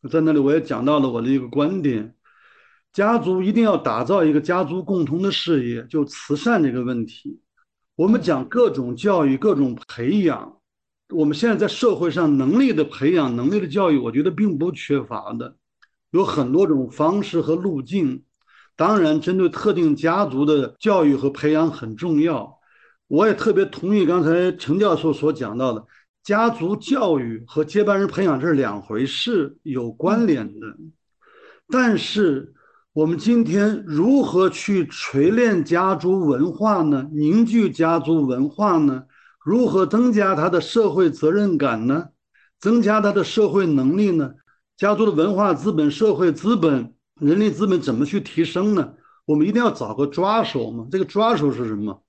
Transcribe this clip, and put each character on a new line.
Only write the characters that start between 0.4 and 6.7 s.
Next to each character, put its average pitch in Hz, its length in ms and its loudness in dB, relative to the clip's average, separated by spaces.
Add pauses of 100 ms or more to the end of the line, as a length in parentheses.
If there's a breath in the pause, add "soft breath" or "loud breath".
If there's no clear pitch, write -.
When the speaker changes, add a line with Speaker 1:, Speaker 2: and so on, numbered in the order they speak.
Speaker 1:
也 160 80 2
讲 131 240 -6
到 147 160 2
了 135 100 0
我 120 120 -4
的 120 60 -2
一 135 100 2
个 127 120 -4
观 151 320 -2
点： 117 340 -4 (760 soft breath)
家 214 260 2
族 185 240 -2
一 202 80 0
定 226 120 2
要 208 120 2
打 123 300 -4
造 185 180 2
一 156 80 4
个 147 80 2
家 180 240 -2
族 175 180 -6
共 180 220 -2
同 151 180 -2
的 196 80 0
事 151 380 -2
业， 120 220 -8
就 151 160 -2
慈 - 320 -8
善 202 260 0
这 135 80 0